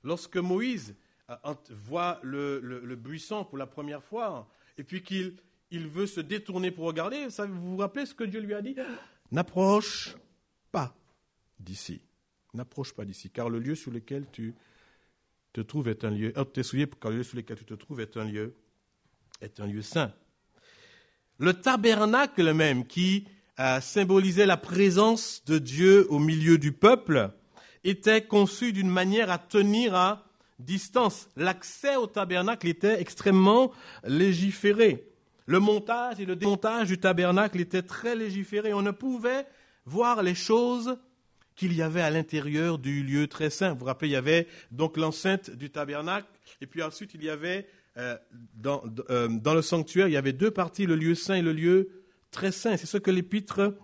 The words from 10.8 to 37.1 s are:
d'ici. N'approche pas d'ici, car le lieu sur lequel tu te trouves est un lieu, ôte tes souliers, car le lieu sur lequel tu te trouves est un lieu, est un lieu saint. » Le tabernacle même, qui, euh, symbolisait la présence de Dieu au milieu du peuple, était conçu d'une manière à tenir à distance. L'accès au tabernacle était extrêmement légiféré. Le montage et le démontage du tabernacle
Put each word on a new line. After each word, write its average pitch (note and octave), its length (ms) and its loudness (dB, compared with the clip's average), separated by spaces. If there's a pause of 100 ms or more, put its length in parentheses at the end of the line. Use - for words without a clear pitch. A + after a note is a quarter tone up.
d'ici. F#2 440 -16 (500)
N'approche B2 400 -12
pas G#2+ 140 -12
d'ici, G2 240 -16
car A#2+ 180 -6
le A#2 100 -4
lieu C3+ 160 -6
sur C#3+ 160 -14
lequel C3+ 400 -12
tu A2+ 240 -12 (1000)
te A2+ 60 -8
trouves B2+ 260 -6
est A2 160 -4
un A2 80 -4
lieu, G#2+ 260 -4
ôte C#3 160 -4
tes B2+ 120 -4
souliers, C#3+ 240 -4 (120)
car A2 120 -6
le A#2 60 -4
lieu B2 40 -6
sur B2 140 -12
lequel A2+ 200 -12
tu G#2+ 80 -20
te A2 100 -16
trouves B2 260 -14
est G#2+ 160 -10
un A2 80 -6
lieu, G#2+ 320 -8 (840)
est G2+ 200 -16
un G#2 60 -8
lieu G#2 160 -8
saint. » A#2+ 300 -4 (1300)
Le F3 160 2
tabernacle G#3+ 1000 2
même, D3 320 2
qui, F#3+ 440 0 (320)
euh, C3 200 0
symbolisait F#3+ 680 4
la F#3 100 6
présence G3 880 2
de D#3 140 2
Dieu F3+ 520 8
au D3 80 2
milieu D#3+ 400 6
du D3 140 0
peuple, D3+ 580 6 (540)
était G#3+ 420 2
conçu G#3 460 2
d'une F#3+ 180 0
manière F#3 400 2
à F3 80 0
tenir G#3 560 2
à F#3+ 320 2 (320)
distance. F#3+ 800 -2
L'accès F#3 580 -2
au B3 140 0
tabernacle F#3 580 -2
était G3 340 0
extrêmement G3+ 720 4 (320)
légiféré. F#3+ 1040 2 (380)
Le F3 140 4
montage G#3+ 580 0
et G3 80 -6
le F3+ 80 -4
démontage G3+ 540 0
du F3+ 100 0
tabernacle F3+ 640 2